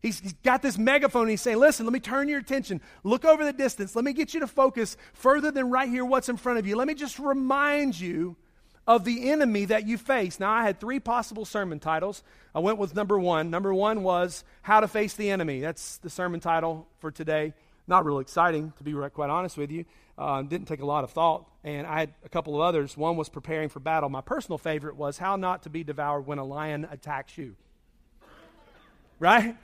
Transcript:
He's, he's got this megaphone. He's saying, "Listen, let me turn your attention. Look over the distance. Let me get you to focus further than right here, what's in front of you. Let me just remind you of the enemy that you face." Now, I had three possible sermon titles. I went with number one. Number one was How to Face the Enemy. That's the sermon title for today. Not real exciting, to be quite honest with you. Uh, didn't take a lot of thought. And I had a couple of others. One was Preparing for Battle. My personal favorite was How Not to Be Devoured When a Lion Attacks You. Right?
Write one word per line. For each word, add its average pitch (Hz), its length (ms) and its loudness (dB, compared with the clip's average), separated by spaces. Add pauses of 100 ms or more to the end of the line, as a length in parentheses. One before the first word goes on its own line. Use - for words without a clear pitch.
He's, 226 180 -4
he's 185 140 -8
got 254 300 2
this 208 160 0
megaphone. 247 480 4
He's 214 140 0
saying, 226 180 2
"Listen, 269 260 6
let 240 80 0
me 262 60 0
turn 269 280 -2
your 294 120 -2
attention. 233 420 -4 (220)
Look 220 200 2
over 311 220 8
the 285 80 0
distance. 247 420 -2
Let 233 80 0
me 277 100 0
get 294 200 -2
you 320 60 -4
to 269 80 -4
focus 262 500 2 (160)
further 285 380 2
than 269 180 -2
right 254 180 2
here, 247 160 -2
what's 254 240 0
in 240 100 -4
front 240 200 -2
of 214 80 -2
you. 202 100 -2
Let 254 120 0
me 311 80 -2
just 269 240 -10
remind 277 800 0
you 175 360 -4 (520)
of 226 180 6
the 240 240 0
enemy 240 360 2
that 214 200 0
you 220 140 -2
face." 226 400 0
Now, 196 120 0
I 233 120 2
had 202 160 0
three 247 200 -4
possible 226 460 -4
sermon 180 340 -6
titles. 160 440 -4 (320)
I 156 60 0
went 208 180 0
with 175 160 -4
number 202 240 2
one. 170 320 2
Number 196 240 0
one 208 260 2
was 180 420 0 (200)
How 214 160 8
to 214 80 4
Face 214 260 -2
the 208 160 -2
Enemy. 160 300 -2
That's - 380 -8
the 170 120 -14
sermon 175 300 -4
title 165 480 -2 (100)
for 156 140 -10
today. 156 420 -2 (320)
Not 180 180 6
real 147 140 0
exciting, 156 600 0
to 143 60 -20
be 147 100 -6 (180)
quite 147 180 -4
honest 175 260 -2
with 147 140 -6
you. 165 160 -8 (320)
Uh, 143 240 -2
didn't 160 260 -6
take 151 140 -6
a 139 40 -8
lot 143 180 0
of - 80 -8
thought. 160 360 0 (160)
And 147 220 -8
I 156 140 -4
had 156 140 -2 (120)
a - 40 -20
couple 151 260 -6
of 151 60 0
others. 160 360 0
One 160 200 0
was 151 120 -6
Preparing 156 400 -6
for 143 100 -14
Battle. 151 300 -2
My 135 120 -6
personal 226 360 -6
favorite 151 380 -6
was 143 240 -6
How 190 160 -2
Not 185 280 -4
to 165 60 -16
Be 165 140 -8
Devoured 143 420 -4
When 143 140 -6
a 135 40 -8
Lion 147 460 -8
Attacks 143 480 -10
You. 127 180 -14 (1600)
Right? 220 440 6